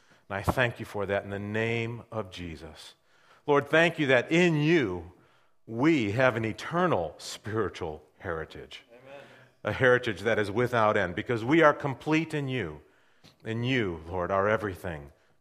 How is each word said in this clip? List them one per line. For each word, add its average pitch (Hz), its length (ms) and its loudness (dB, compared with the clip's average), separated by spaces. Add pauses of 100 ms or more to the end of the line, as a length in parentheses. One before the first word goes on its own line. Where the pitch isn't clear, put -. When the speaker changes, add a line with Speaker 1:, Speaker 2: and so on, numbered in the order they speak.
(300)
Speaker 1:
And 98 80 -4
I 101 60 -6
thank 120 360 0
you 110 60 -12
for 101 220 -6
that 98 160 0
in 98 80 -12
the 101 80 -6
name 113 720 -4
of 107 200 -8
Jesus. 80 640 -14 (520)
Lord, 147 220 4
thank 165 320 4
you 147 80 0
that 127 240 4
in 165 300 4
you 104 500 2 (540)
we 117 460 2
have 127 240 4
an 113 100 -4
eternal 110 720 -2
spiritual 90 880 -6 (160)
heritage. - 720 -10
Speaker 2:
Amen. 139 300 -20 (420)
Speaker 1:
A 107 100 -2
heritage 123 480 2
that 107 180 0
is 101 120 -2
without 113 440 2
end, 90 200 -2
because 110 280 -4
we 151 180 4
are 151 120 8
complete 151 600 -4
in 143 140 -4
you. 95 320 -6 (640)
And 113 220 -4
you, 107 400 -2
Lord, 87 240 -4
are 98 160 2
everything 92 640 -4 (300)